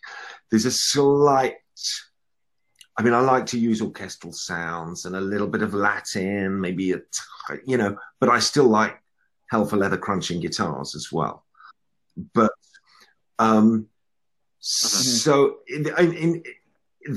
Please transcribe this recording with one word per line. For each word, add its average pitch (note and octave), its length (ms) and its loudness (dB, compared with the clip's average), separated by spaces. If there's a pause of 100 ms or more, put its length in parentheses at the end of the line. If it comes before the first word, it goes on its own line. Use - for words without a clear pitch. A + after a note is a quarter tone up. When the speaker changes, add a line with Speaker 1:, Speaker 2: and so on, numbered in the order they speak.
(500)
Speaker 1:
There's A2+ 140 2
a B2+ 80 2
slight C#3 840 2 (1400)
I A2 60 -4
mean, A#2+ 120 4
I A#2+ 60 4
like B2+ 260 2
to B2 120 -4
use A2+ 220 0
orchestral F#2 520 -10
sounds E2+ 720 -8
and F#2 120 -8
a F#2+ 40 -4
little G2+ 260 -2
bit G#2+ 160 -2
of G#2+ 120 -2
Latin, G2 840 -2
maybe F#2 320 -2
a - 60 -2
t-, - 680 -12
you C3 120 0
know, G2+ 180 0 (220)
but B2+ 100 2
I A#2+ 120 4
still C#3 260 4
like G#2+ 340 2 (500)
hell A2 140 2
for G#2 120 -2
leather G2 200 0
crunching F2 440 -4
guitars D#2+ 540 -6
as D2+ 180 -12
well. D2+ 320 -4 (920)
But, A2 160 4 (880)
um, A2 480 4 (760)
Speaker 2:
Mm-hmm. - 380 -2
Speaker 1:
so C3+ 560 2 (120)
in, D3 180 -6 (120)
in, E3+ 160 4
in, E3 280 -2 (760)